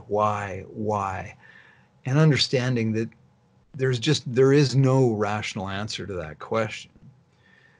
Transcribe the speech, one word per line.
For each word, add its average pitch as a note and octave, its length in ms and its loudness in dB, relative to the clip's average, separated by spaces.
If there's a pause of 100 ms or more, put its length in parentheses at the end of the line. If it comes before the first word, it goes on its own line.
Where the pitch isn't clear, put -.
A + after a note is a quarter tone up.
why, G#2 600 -2
why?" G2+ 680 -6 (680)
And C3+ 120 0
understanding B2 720 2
that A2+ 160 -2 (680)
there's C3 240 -2
just, C#3+ 320 -2
there C3 220 6
is C3+ 240 4
no C3 360 4
rational G#2 580 -4
answer G2+ 360 -8
to G2 60 -8
that D#2 260 -10
question. - 520 -4 (880)